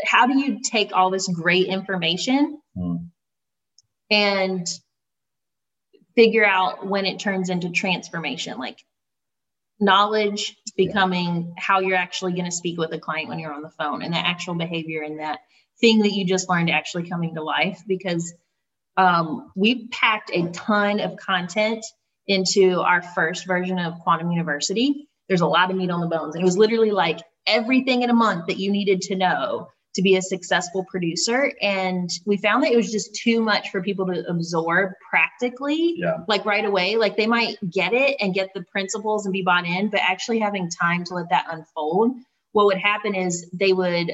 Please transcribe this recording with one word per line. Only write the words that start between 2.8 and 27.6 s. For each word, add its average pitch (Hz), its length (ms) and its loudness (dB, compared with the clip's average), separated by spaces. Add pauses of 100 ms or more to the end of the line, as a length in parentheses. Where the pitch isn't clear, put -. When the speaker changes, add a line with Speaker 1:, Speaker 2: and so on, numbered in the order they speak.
Speaker 1:
and 190 560 2 (1500)
figure 220 320 6
out 190 400 0
when 196 200 0
it - 140 -2
turns 190 300 -2
into 175 200 -2
transformation, 165 880 -4
like, 123 200 -10 (1000)
knowledge 208 760 4 (200)
Speaker 2:
Yeah. 190 100 4
Speaker 1:
becoming 175 720 0
how 196 240 2
you're 190 160 0
actually 180 360 -2
gonna 175 180 -4
speak 175 280 -4
with 160 140 -2
a 160 60 -6
client 156 300 -6
when 165 100 -8
you're 156 140 -8
on 143 100 -10
the 156 80 -16
phone, 147 320 -6
and 160 120 -4
that 185 120 -2
actual 175 280 -4
behavior 165 480 -6
and 151 180 -10
that 156 200 -6 (400)
thing 220 200 6
that 208 120 4
you 196 120 0
just 185 240 0
learned 170 220 2
actually 170 380 -2
coming 170 280 -4
to 156 60 -8
life. 156 440 -2
Because, 180 480 -4 (600)
um, 170 580 2
we 220 340 0
packed 220 460 0
a 170 160 0
ton 208 480 0
of - 180 -4
content 214 680 -2 (420)
into 190 540 4
our 175 220 2
first 175 440 -4
version 180 320 -2
of 170 220 -4
Quantum 170 320 0
University. 170 760 -2 (200)
There's 185 120 2
a 175 60 4
lot 175 240 2
of 190 60 -2
meat 180 140 -2
on 170 100 -2
the 165 80 -2
bones. 156 260 -4
And 170 80 -4
it - 20 2
was 180 140 4
literally, 220 320 4
like, 170 300 0 (260)
everything 247 560 2